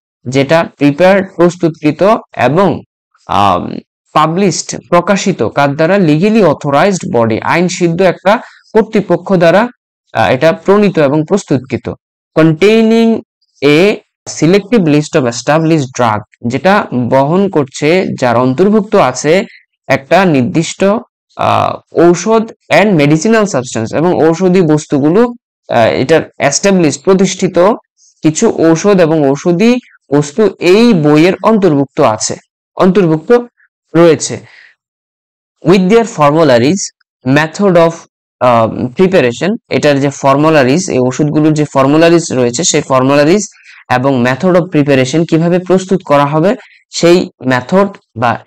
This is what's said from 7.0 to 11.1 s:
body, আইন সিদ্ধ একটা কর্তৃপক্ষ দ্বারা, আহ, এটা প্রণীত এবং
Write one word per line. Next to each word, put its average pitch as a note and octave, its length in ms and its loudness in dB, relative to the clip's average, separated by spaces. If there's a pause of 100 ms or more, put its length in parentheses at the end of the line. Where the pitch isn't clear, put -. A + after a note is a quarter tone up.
body, A2+ 280 0
আইন E3+ 260 -2
সিদ্ধ E3+ 340 -2
একটা A3 380 0 (340)
কর্তৃপক্ষ G3 600 -2
দ্বারা, F3 340 2 (460)
আহ, A2 180 -2
এটা C3 200 0
প্রণীত G3 480 0
এবং D3 280 0